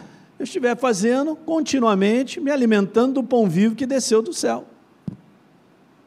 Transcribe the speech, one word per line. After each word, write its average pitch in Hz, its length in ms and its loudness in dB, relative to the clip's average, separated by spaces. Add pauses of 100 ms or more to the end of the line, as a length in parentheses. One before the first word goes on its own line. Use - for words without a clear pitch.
(380)
eu - 60 -8
estiver 247 300 -2
fazendo 247 600 0
continuamente, 247 1040 0
me 277 100 -2
alimentando 233 640 2
do 269 80 0
pão 233 260 2
vivo 208 280 2
que 277 100 -4
desceu 240 360 0
do 320 100 -8
céu. - 320 -4 (1400)